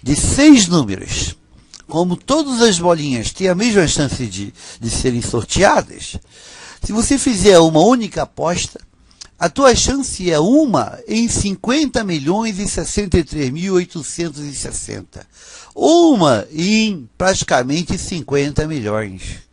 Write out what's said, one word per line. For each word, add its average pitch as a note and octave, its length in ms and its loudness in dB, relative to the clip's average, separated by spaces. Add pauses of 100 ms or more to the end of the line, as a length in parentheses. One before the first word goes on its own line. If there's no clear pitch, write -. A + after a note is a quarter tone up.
de C#3+ 120 0
seis C4+ 540 6
números, G2 680 -2 (520)
como F3 280 -2
todas C4+ 460 -2
as G#3+ 160 4
bolinhas D3 540 -2
têm F#3 160 -4
a F3+ 60 2
mesma G3+ 340 2
chance C3 380 -4
de, G2 280 -12 (260)
de A2+ 100 -6
serem A#2+ 300 -2
sorteadas, - 960 -2 (680)
se - 100 -6
você A#3 260 0
fizer G3 400 4
uma D#3+ 220 6
única G#3 420 2
aposta, D#3 580 -6 (580)
a E3+ 100 -2
tua C4 260 4
chance B3+ 560 -2
é D#3 80 2
uma G3 600 2 (100)
em A3 200 0
cinquenta A3+ 760 -2
milhões F#3 540 -4
e G3 100 -6
sessenta F#3 500 -2
e D#3+ 60 2
três C#3+ 260 -6
mil F3+ 240 -4
oitocentos E3+ 680 -4
e C#3+ 140 -12
sessenta. - 720 -12 (480)
Uma B3+ 760 4
em F#3+ 640 -2
praticamente E3 800 -2
cinquenta D3 720 -4
milhões. G#2+ 720 -8 (140)